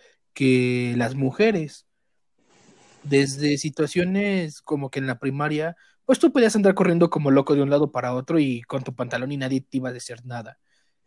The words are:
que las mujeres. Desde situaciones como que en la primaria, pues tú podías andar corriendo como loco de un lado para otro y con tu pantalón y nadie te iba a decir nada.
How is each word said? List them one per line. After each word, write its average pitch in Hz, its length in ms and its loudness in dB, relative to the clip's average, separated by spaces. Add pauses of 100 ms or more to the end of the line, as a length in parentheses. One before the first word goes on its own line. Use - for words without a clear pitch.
(320)
que 123 640 2
las 120 180 -2
mujeres. 156 720 0 (1160)
Desde 139 560 0
situaciones 180 1040 -4
como 139 280 -6
que - 80 -8
en 135 80 -4
la 123 120 -4
primaria, 151 580 -4 (300)
pues 262 120 4
tú 294 140 4
podías 226 240 4
andar 196 180 6
corriendo 170 360 4
como 143 200 0
loco 139 240 4
de 143 80 4
un 139 80 0
lado 147 220 2
para 123 220 -2
otro 131 240 -2
y 127 240 0
con 135 200 -6
tu 127 120 -10
pantalón 123 380 -6
y 143 40 -6
nadie 131 240 -2
te 135 180 -8
iba 127 120 -4
a - 20 -8
decir 120 320 -14
nada. 120 340 -12 (480)